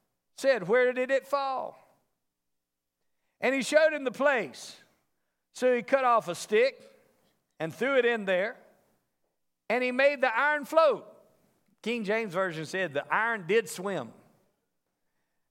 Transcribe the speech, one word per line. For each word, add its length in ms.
said, 300
"Where 260
did 180
it 160
fall?" 520
And 140
he 80
showed 320
him 100
the 60
place. 680
So 220
he 80
cut 220
off 240
a 60
stick 440
and 160
threw 220
it 80
in 220
there, 300
and 120
he 100
made 280
the 160
iron 280
float. 420
King 240
James 300
Version 320
said 260
the 180
iron 360
did 220
swim. 440